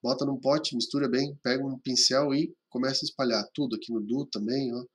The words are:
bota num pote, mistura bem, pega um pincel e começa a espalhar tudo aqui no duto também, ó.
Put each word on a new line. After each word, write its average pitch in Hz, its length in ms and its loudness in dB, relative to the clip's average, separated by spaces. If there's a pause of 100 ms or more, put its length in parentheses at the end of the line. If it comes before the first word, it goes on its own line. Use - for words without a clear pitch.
bota 131 220 0
num 135 160 -2
pote, 147 340 2
mistura 135 340 0
bem, 139 340 0
pega 131 220 0
um 135 140 -4
pincel 135 560 2
e 160 180 0 (160)
começa 131 360 -2
a - 20 -4
espalhar 113 480 0
tudo 120 220 -2
aqui 117 160 -8
no 113 80 0
duto 113 300 -2 (100)
também, 120 340 -2
ó. 123 100 -6 (100)